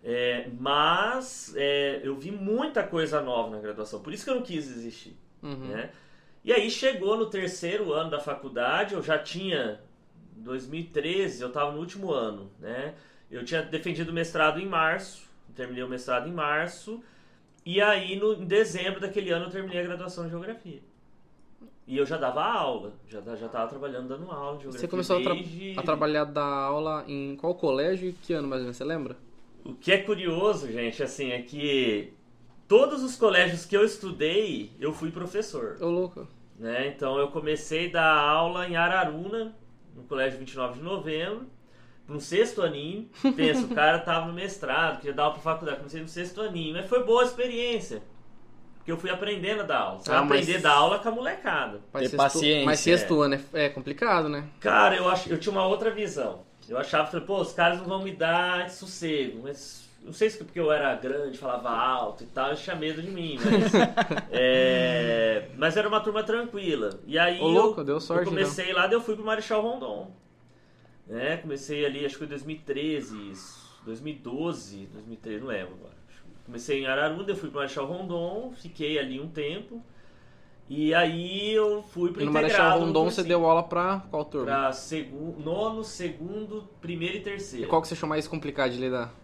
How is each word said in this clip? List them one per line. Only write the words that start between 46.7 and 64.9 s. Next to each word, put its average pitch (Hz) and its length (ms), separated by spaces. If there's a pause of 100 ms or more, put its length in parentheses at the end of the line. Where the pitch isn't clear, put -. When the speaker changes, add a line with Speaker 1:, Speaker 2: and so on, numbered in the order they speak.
Speaker 1:
Mas 190 120
foi 247 160
boa 233 200
a - 20
experiência, 240 800 (760)
porque - 160
eu 165 60
fui 185 100
aprendendo 202 520
a - 40
dar 139 140
aula. 98 220
Você - 100
Speaker 2:
Ah, 127 100
Speaker 1:
vai 147 80
Speaker 2:
mas 143 140
Speaker 1:
aprender 175 160
a 156 120
dar 143 60
aula 170 220
com 226 100
a 226 40
molecada. 185 680 (100)
Speaker 2:
Mas 139 120
Speaker 3:
Ter 127 80
Speaker 2:
sexto, 143 120
Speaker 3:
paciência. 151 440
Speaker 2:
mas 147 140
sexto 165 420
Speaker 1:
É. - 20
Speaker 2:
ano 139 100 (200)
é, 151 100
é 143 60
complicado, 156 580
né? 147 180 (140)
Speaker 1:
Cara, 202 340
eu 180 140
ach-, 185 180
eu 165 120
tinha 202 140
uma 190 140
outra 214 240
visão. 147 540 (220)
Eu 120 120
achava, 151 320
falei, 170 160
pô, 196 160
os - 100
caras 175 260
não 185 60
vão 190 180
me 190 80
dar 180 600
sossego, 143 720
mas - 440 (160)
não - 120
sei 214 160
se - 120
porque 175 160
eu 156 140
era 143 220
grande, 131 420
falava 123 320
alto 120 560
e - 20
tal, 139 260
eu 151 40
tinha 180 180
medo 156 280
de 190 80
mim, 165 280
mas, 214 320 (300)
Speaker 2:
<laughs> - 320
Speaker 1:
é... 123 1200